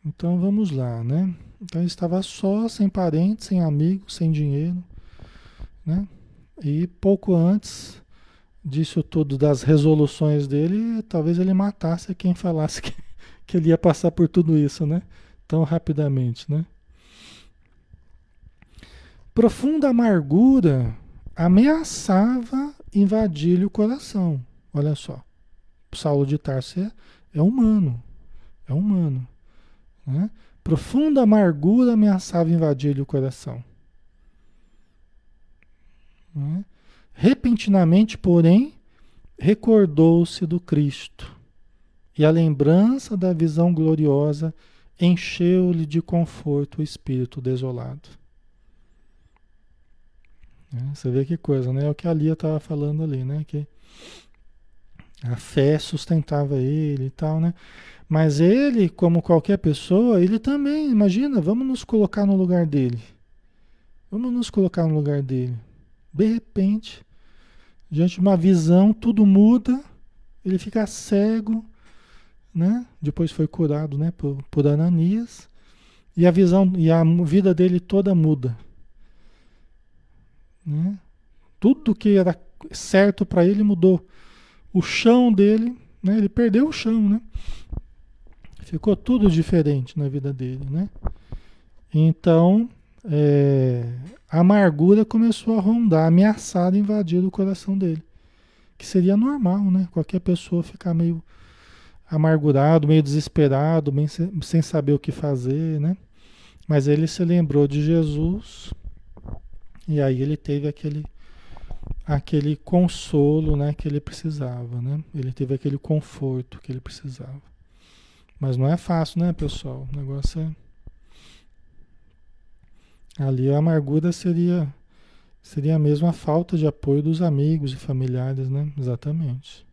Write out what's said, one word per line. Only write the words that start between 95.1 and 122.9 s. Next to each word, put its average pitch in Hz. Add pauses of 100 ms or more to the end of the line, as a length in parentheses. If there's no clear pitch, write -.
a -
rondar, 196
ameaçar 185
invadir 202
o 190
coração 196
dele. 165 (760)
Que -
seria 190
normal, 208
né? 185
Qualquer 170
pessoa 175
ficar -
meio 165 (880)
amargurado, 151
meio 156
desesperado, 147
meio 147
sem, 175
sem 165
saber 143
o 143
que -
fazer, 147
né? 170 (720)
Mas 143
ele 151
se 175
lembrou 156
de 143
Jesus 160 (1160)
e 151
aí 131
ele 151
teve 143
aquele, 147 (1000)
aquele 147
consolo, 156
né, 147
que -
ele 147
precisava, 123
né? 139 (120)
Ele 131
teve 135
aquele 139
conforto 135
que -
ele 127
precisava. 131 (960)
Mas 131
não 131
é 160
fácil, 165
né, 175
pessoal? 135
O 139
negócio 139
é, 156 (2750)